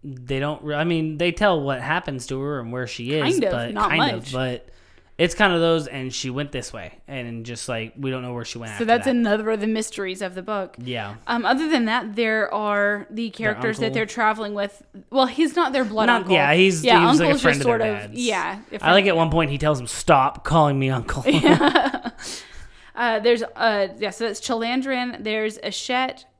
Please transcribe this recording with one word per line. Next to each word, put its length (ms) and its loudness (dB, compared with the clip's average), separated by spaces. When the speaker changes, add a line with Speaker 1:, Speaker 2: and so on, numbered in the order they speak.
Speaker 1:
they 340 -8
don't 240 -4
re-, 120 -6
I 100 0
mean, 320 -2
they 160 0
tell 280 2
what 200 -2
happens 460 -4
to 120 -6
her 220 -4
and 100 -10
where 160 -6
she 260 -8
is, 100 0
Speaker 2:
Kind 220 0
of, 60 0
Speaker 1:
but 220 -4
Speaker 2:
not 160 0
Speaker 1:
kind 100 2
Speaker 2:
much. 280 -2
Speaker 1:
of, 60 -10
but 360 -4
it's 180 2
kind 200 2
of 60 2
those, 260 2
"And 260 -10
she 180 -6
went 220 -6
this 200 -10
way," 260 -14
and 380 -10
just, 220 -12
like, 280 -8
we 140 -6
don't 120 -4
know 120 -8
where 100 -8
she 140 -12
went 120 -12
Speaker 2:
So 40 -10
Speaker 1:
after 120 -6
Speaker 2:
that's 180 2
Speaker 1:
that. 100 2
Speaker 2:
another 360 0
of 100 0
the 60 -2
mysteries 540 -4
of 140 -6
the 80 -10
book. 360 -6
Speaker 1:
Yeah. 360 -8
Speaker 2:
Um, 200 -2
other 220 2
than 180 2
that, 300 -2
there 360 0
are 560 0
the 200 -6
Speaker 1:
Their 20 -8
Speaker 2:
characters 480 -2
that 80 0
Speaker 1:
uncle. 80 -2
Speaker 2:
they're 120 0
traveling 480 -2
with. 280 -6
Well, 160 4
he's 280 0
not 180 2
their 120 2
blood 220 0
Speaker 1:
Not, 160 4
Speaker 2:
uncle. 120 4
Speaker 1:
yeah, 200 6
he's, 300 6
Speaker 2:
Yeah, 160 8
Speaker 1:
he 60 6
was, 140 6
like, 60 4
a 40 4
Speaker 2:
uncle's 120 2
Speaker 1:
friend 160 6
Speaker 2:
just 100 2
Speaker 1:
of 100 4
their 100 2
Speaker 2:
sort 160 -4
of, 60 -12
Speaker 1:
dad's. 100 -8
Speaker 2:
yeah, 320 -2
a 40 -14
Speaker 1:
I 40 -8
Speaker 2:
friend. 160 4
Speaker 1:
like 120 6
at 100 4
one 140 4
point 200 2
he 80 -4
tells 220 2
him, 60 -10
"Stop 580 2
calling 340 4
me 120 2
uncle." 360 -4
<laughs> 40 4
Speaker 2:
Yeah. 840 4
<laughs> 60 -20
Uh, 260 0
there's, 220 4
uh, 320 2
yeah, 120 -4
so 160 -6
that's 120 -6
Chalandrin, 840 -4
there's 340 -2
Ashet 680 -4